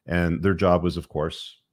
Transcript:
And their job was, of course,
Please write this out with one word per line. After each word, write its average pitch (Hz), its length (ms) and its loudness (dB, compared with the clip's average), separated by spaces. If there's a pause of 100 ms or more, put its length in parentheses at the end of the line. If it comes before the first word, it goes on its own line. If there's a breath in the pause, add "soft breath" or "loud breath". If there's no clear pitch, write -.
And 85 360 0
their 98 120 4
job 87 300 2
was, 85 120 -2
of 85 140 -10
course, - 480 -8 (160)